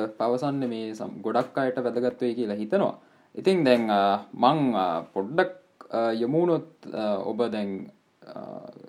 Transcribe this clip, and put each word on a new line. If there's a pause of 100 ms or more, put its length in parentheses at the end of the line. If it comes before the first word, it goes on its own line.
(180)
පවසන්නේ
මේ
සම්-,
ගොඩක්
අයට
වැදගත්
වෙයි
කියලා
හිතනවා. (360)
ඉතින්
දැන්,
අ, (140)
මං,
අ, (120)
පොඩ්ඩක්, (380)
අ,
යමු
වුණොත්, (260)
අ,
ඔබ
දැන්, (360)
අ, (480)